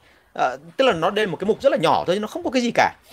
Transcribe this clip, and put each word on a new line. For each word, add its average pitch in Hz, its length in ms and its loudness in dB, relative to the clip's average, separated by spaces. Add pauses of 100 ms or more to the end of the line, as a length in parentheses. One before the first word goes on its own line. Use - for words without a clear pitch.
(340)
ờ, 131 240 -2 (200)
tức 269 80 2
là 240 80 4
nó, 165 160 0
đây 208 160 0
là 185 60 -4
một 147 60 -6
cái 185 100 -4
mục 214 140 -2
rất 269 100 4
là 302 60 0
nhỏ 139 300 2
thôi, 185 120 0
nó 214 80 -6
không 349 160 -10
có 339 60 -4
cái 254 120 0
gì 240 120 -2
cả. 101 200 2 (200)